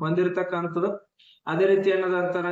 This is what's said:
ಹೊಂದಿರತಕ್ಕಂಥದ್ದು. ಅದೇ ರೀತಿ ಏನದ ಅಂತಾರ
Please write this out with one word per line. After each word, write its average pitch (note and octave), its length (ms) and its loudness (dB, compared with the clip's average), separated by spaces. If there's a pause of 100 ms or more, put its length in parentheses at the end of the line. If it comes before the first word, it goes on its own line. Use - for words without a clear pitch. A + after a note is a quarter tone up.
ಹೊಂದಿರತಕ್ಕಂಥದ್ದು. F3 880 -2 (560)
ಅದೇ E3 200 2
ರೀತಿ F#3+ 240 4
ಏನದ F#3 280 0
ಅಂತಾರ F3 340 -2